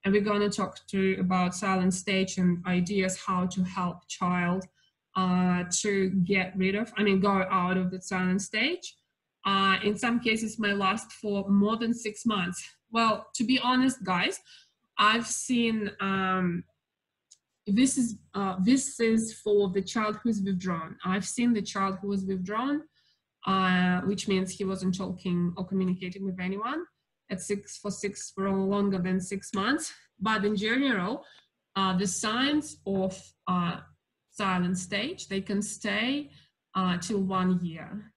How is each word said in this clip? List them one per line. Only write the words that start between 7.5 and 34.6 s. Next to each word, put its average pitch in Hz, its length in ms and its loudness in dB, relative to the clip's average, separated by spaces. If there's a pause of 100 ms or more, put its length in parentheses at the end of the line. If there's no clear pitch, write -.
of 180 140 0
the 185 100 -10
silent 185 400 0
stage. 262 540 -4 (500)
Uh, 196 380 4
in 208 140 2
some 233 240 0
cases 220 360 0
may 202 160 0
last 202 380 0
for 202 380 -4
more 202 280 6
than 233 160 0
six 214 320 -6
months. 180 380 0 (260)
Well, 226 460 2
to 254 80 -2
be 247 160 4
honest, 254 440 2
guys, 185 360 0 (580)
I've 220 300 4
seen, 226 720 0
um, 185 640 0 (1040)
this 254 300 4
is, 233 180 0 (180)
uh, 190 280 -2
this 254 380 2
is 226 340 2
for 202 360 2
the 196 120 0
child 214 420 -2
who's 208 180 0
withdrawn. 180 600 -4
I've 185 220 0
seen 240 280 2
the 208 80 2
child 196 400 -2
who 202 60 -6
was 196 160 -2
withdrawn, 208 600 -2 (640)
uh, 180 560 4
which 196 260 -2
means 190 240 2
he - 120 -6
wasn't 185 340 -2
talking 180 600 -2
or 190 100 -6
communicating 185 560 -2
with 185 160 -6
anyone 220 460 -4 (440)
at 185 120 -6
six, - 360 -6
for 202 140 -6
six, - 400 -8
for 196 180 -2
longer 196 480 2
than 185 220 0
six - 340 -8
months. 269 400 -2 (260)
But 208 260 0
in 214 100 2
general, 220 720 0 (500)
uh, 190 200 2
the 196 120 2
signs 277 720 0 (100)
of, 190 340 -2 (260)
uh, 175 340 0 (500)
silent 185 460 0